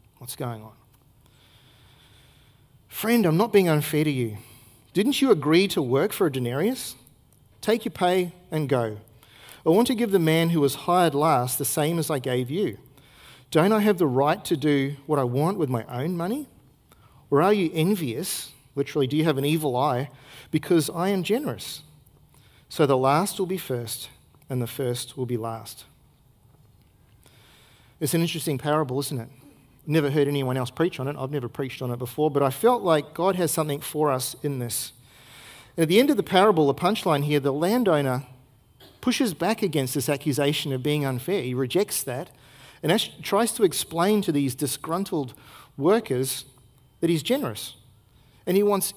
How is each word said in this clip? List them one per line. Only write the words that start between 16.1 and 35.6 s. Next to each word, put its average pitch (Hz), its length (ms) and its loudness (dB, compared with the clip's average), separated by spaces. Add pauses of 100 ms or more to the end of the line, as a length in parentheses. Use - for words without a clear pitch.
money? 220 300 -6 (840)
Or 139 140 4
are 196 100 4
you 185 220 2
envious?" 165 760 -2 (240)
Literally, 139 300 0
"Do 131 100 -4
you 156 80 2
have 151 140 2
an 139 80 -2
evil 151 280 0
eye? 135 360 0 (400)
Because 156 400 0
I 175 180 -4
am 190 140 0
generous." 170 580 -4 (880)
So - 160 0
the 135 140 4
last 143 400 2
will 190 80 -2
be 185 100 -4
first, 120 540 -8 (400)
and 131 100 -2
the 120 60 -2
first 123 500 -6
will 131 80 -6
be 117 140 -4
last. 113 480 -10 (2250)
It's 147 120 -2
an 165 80 2
interesting 165 380 -2
parable, 143 420 0
isn't 135 180 -6
it? 120 120 -10 (560)
Never 147 240 2
heard 143 180 2
anyone 135 300 -2
else 127 120 -4
preach 170 300 -2
on 131 80 -4
it. 147 80 -8
I've 135 140 -8
never 131 180 -6
preached 131 320 -8
on 127 100 -4
it 120 80 -6
before, 151 320 -2
but 139 120 2
I 135 80 4
felt 226 320 2
like 160 320 2
God 180 220 0
has 175 140 0
something 151 300 -2
for 151 320 0
us 127 300 -4
in 143 160 -4
this. - 340 -6 (880)